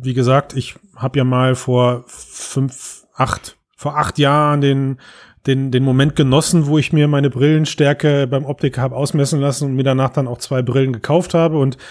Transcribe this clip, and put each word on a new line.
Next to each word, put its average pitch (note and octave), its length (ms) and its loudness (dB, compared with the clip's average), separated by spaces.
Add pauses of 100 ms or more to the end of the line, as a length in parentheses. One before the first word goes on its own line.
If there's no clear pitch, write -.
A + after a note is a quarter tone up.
wie B2+ 120 -4
gesagt, C3 420 2
ich - 200 -6 (200)
hab C3 200 -6
ja C3+ 80 2
mal B2+ 320 2
vor B2 520 0
fünf, - 1000 -8 (100)
acht, - 420 -6 (200)
vor D3 200 -8
acht D3 220 -2
Jahren D3 400 2
den, C3+ 380 0 (500)
den, C3+ 240 0
den B2+ 140 2
Moment C3+ 320 2
genossen, D3+ 500 2
wo D3+ 100 2
ich - 140 0
mir D3 160 4
meine C#3+ 220 2
Brillenstärke D3 1000 2
beim C3 160 -2
Optiker C3+ 380 -4
hab C3 100 -2
ausmessen C#3+ 480 -2
lassen C#3 300 -2
und C3 60 -2
mir C3 100 0
danach C3 240 2
dann C3+ 180 -2
auch A#2+ 120 -8
zwei C3 220 -4
Brillen C3 300 0
gekauft D3+ 420 -2
habe. E3 260 2
Und C3+ 180 0 (140)